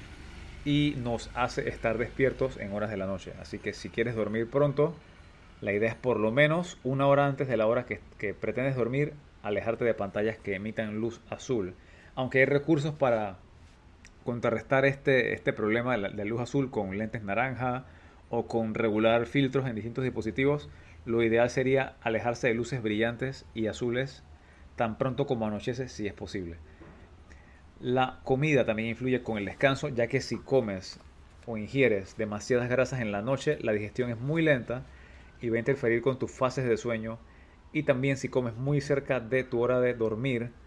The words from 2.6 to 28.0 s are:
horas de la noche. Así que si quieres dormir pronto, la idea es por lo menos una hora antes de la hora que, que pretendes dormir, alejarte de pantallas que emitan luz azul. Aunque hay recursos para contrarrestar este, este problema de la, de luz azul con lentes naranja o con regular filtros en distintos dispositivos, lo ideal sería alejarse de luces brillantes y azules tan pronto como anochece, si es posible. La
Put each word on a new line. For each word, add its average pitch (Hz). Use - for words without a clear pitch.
horas 104
de 104
la 95
noche. 95
Así 101
que 101
si -
quieres 117
dormir 110
pronto, 147
la 104
idea 107
es 113
por 123
lo 107
menos 151
una 135
hora 143
antes 139
de 117
la 107
hora 120
que, 104
que 101
pretendes 123
dormir, 131
alejarte 107
de 113
pantallas 107
que 101
emitan 107
luz 117
azul. 101
Aunque 131
hay 131
recursos 143
para 107
contrarrestar 123
este, 131
este 107
problema 117
de 117
la, 98
de 104
luz 113
azul 131
con 98
lentes 110
naranja 123
o 117
con 113
regular 113
filtros 135
en 117
distintos 117
dispositivos, 127
lo 117
ideal 113
sería 131
alejarse 120
de 113
luces 117
brillantes 117
y 110
azules 123
tan 113
pronto 131
como 113
anochece, 113
si 107
es 95
posible. 90
La 127